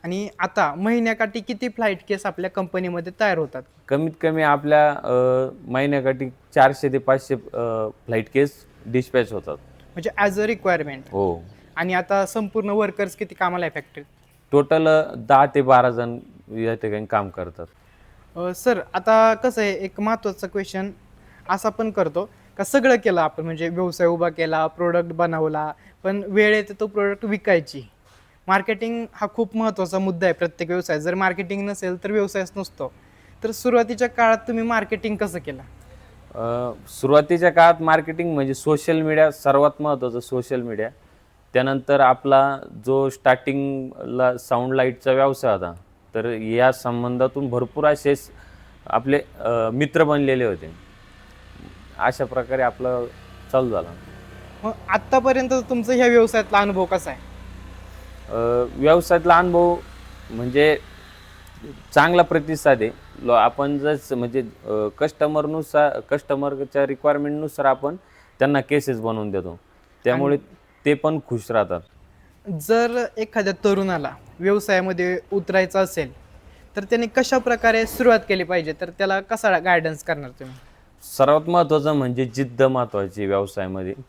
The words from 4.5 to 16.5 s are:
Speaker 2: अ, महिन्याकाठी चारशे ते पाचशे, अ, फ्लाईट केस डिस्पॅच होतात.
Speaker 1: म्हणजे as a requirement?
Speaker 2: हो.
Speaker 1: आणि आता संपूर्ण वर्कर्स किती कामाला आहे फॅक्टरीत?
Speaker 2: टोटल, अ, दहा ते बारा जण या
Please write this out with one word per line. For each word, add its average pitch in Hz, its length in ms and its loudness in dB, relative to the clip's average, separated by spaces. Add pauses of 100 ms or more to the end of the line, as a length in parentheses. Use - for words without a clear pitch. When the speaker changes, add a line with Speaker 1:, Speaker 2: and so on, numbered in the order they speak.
Speaker 2:
अ, 127 240 -4 (560)
महिन्याकाठी 131 600 0 (240)
चारशे 139 380 4
ते 135 60 0
पाचशे, 135 360 0
अ, 113 540 -6 (180)
फ्लाईट 113 280 -2
केस 143 160 2 (360)
डिस्पॅच 120 460 -2
होतात. 80 240 -8 (380)
Speaker 1:
म्हणजे 175 160 -6 (120)
as 202 160 0
a 214 80 -2
requirement? 156 680 -4
Speaker 2:
हो. 87 320 -4 (320)
Speaker 1:
आणि 180 180 -4
आता 190 320 0
संपूर्ण 208 440 -6
वर्कर्स 202 460 -2
किती - 180 -10
कामाला 180 300 -2
आहे 156 100 -4
फॅक्टरीत? 147 300 -14 (480)
Speaker 2:
टोटल, 156 360 4
अ, 156 280 2
दहा 135 300 4
ते 143 160 0
बारा 127 280 6
जण 120 280 -6 (300)
या 113 260 -2